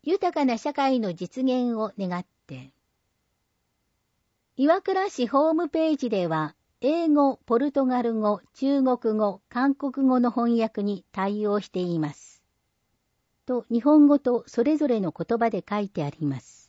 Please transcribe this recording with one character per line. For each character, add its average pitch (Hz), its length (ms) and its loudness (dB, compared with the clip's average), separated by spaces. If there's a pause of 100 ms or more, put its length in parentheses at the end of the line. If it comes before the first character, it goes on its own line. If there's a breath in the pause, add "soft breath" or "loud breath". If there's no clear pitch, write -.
豊 359 280 0
か 294 140 0
な 240 120 2
社 285 160 -6
会 269 260 0
の 190 140 -4
実 185 300 -8
現 254 300 0
を 220 260 -4
願 180 200 -4
っ 180 60 -10 (220)
て。 131 240 -16 (1800)
岩 311 260 2
倉 381 280 -2
市 240 180 -4
ホ 294 220 2
ー 320 40 2
ム 330 160 -2
ペ 320 200 0
ー 302 80 0
ジ 240 120 -4
で 190 180 -2
は、 156 280 -4 (260)
英 320 280 0
語、 285 260 4 (100)
ポ 233 120 0
ル 277 160 0
ト 277 120 0
ガ 247 160 0
ル 233 140 -2
語、 208 240 -2 (140)
中 277 280 0
国 240 360 0
語、 202 320 -2
韓 277 260 0
国 269 320 -2
語 254 140 4
の 240 100 2
翻 233 260 0
訳 220 260 -2
に 202 280 -4
対 208 340 -4
応 208 140 0
し - 80 -8
て 180 140 -6
い 175 180 -2
ま 147 140 -4
す。 - 280 -20 (1040)
と、 247 240 -4
日 233 120 0
本 294 260 8
語 285 120 6
と 240 280 -2
そ 233 160 -2
れ 294 140 2
ぞ 294 100 0
れ 226 140 0
の 165 100 -2
言 226 260 -4
葉 233 120 0
で 196 200 -4
書 208 100 -2
い 202 100 -4
て 151 160 -6
あ 143 40 -4
り 151 160 -8
ま 135 140 -2
す。 - 300 -20